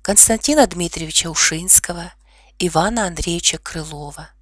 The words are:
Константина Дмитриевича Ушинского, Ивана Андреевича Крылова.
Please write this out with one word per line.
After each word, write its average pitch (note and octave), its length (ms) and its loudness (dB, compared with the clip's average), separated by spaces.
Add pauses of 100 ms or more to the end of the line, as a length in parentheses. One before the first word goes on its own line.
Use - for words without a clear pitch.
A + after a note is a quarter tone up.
Константина A3+ 640 4
Дмитриевича E3+ 600 -4
Ушинского, E3+ 840 0 (440)
Ивана F#3+ 480 0
Андреевича E3 540 -2
Крылова. D3 680 -12 (120)